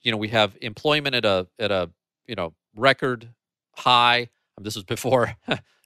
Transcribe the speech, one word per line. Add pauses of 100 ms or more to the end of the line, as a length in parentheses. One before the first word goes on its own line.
you
know,
we
have
employment
at
a, (120)
at
a, (340)
you
know, (220)
record (460)
high." (280)
Um,
this
was
before. (120)
<laughs> (260)